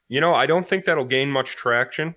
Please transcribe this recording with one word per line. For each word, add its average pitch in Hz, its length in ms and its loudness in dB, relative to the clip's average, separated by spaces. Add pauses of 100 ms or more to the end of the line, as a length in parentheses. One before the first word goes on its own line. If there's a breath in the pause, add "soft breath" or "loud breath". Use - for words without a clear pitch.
you 131 120 -2
know, 165 140 4
I 123 120 4
don't 175 200 2
think 190 180 -2
that'll 156 200 0
gain 131 260 0
much 135 260 -2
traction. 127 600 -2